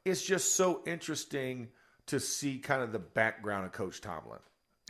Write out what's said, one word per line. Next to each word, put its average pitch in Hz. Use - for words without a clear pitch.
it's 185
just 185
so 185
interesting 135
to 143
see 135
kind 135
of 110
the 107
background 101
of 90
Coach 95
Tomlin 76